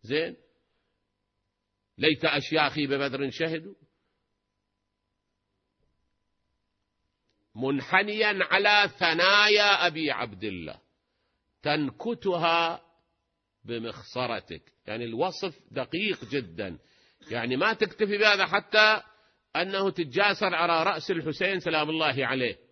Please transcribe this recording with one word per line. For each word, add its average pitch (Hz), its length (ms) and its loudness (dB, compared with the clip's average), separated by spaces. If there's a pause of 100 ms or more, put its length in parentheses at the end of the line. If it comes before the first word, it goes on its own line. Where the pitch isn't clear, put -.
زين، 156 340 -6 (1600)
"ليت 156 280 0
أشياخي 151 640 0
ببدر 135 420 -2
شهدوا"، 165 440 -6 (3750)
منحنيا 190 840 0 (120)
على 202 380 4 (100)
ثنايا 196 880 4
أبي 151 240 -2
عبد 101 320 -6
الله 90 360 -8 (840)
تنكتها 165 1200 -2 (840)
بمخصرتك، 113 1000 -8 (260)
يعني 117 180 -8
الوصف 160 540 -6 (120)
دقيق 160 540 -4
جدا، 98 540 -8 (520)
يعني 120 260 -2
ما 208 160 2
تكتفي 208 440 -2
بهذا، 202 280 4
حتى 214 560 4 (540)
أنه 196 340 0
تتجاسر 180 680 0
على 165 280 2
رأس 185 280 -2
الحسين 170 480 -2
سلام 156 300 0
الله 147 360 0
عليه 123 320 -2 (140)